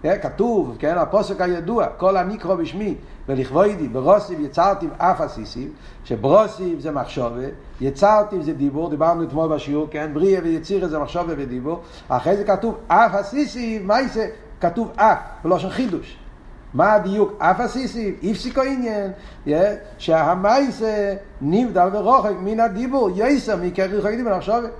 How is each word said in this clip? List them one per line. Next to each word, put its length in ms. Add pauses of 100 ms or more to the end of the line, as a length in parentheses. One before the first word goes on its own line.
כן, 200
כתוב, 560
כן, 200
הפסוק 420
הידוע, 460 (100)
"כל 200
הנקרא 380
בשמי 400 (340)
ולכבודי 600
בראסיב 520
יצרתיו 480 (100)
אף 220
הסיסיף", 480 (360)
שבראסיב 760
זה 100
מחשבה, 520 (380)
יצרתיו 640
זה 100
דיבור, 380
דיברנו 320
אתמול 320
בשיעור, 360
כן, 240
בריאה 280
ויצירה 460
זה 100
מחשבה 380
ודיבור, 440 (280)
אחרי 280
זה 80
כתוב 300 (140)
אף 260
הסיסיף, 680
מה 280
זה? 160 (320)
כתוב 360
אף, 220 (260)
בלשון 260
חידוש. 460 (580)
מה 180
הדיוק? 460
אף 220
הסיסיף, 600
הפסיקו 380
עניין, 500 (360)
יא, 120 (400)
שהמעשה 1160 (280)
נבדל 500
ורחוק 480
מן 200
הדיבור, 500
יוסר 460
מקרב 500
דיבור 260
למחשבה. 360 (120)